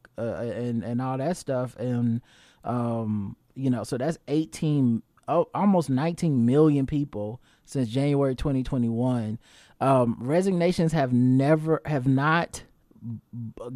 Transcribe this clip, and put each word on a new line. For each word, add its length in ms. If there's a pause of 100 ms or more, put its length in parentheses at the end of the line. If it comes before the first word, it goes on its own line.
(180)
uh, 180
and, 480
and 180
all 160
that 200
stuff. 400
And, 440 (420)
um, 760 (180)
you 140
know, 140
so 140
that's 200 (100)
eighteen, 760 (240)
oh, 260
almost 360
nineteen 560
million 400
people 560 (240)
since 240
January 460
twenty 280
twenty-one. 760 (420)
Um, 380
resignations 720
have 180
never, 760
have 220
not 560 (400)
b-, 720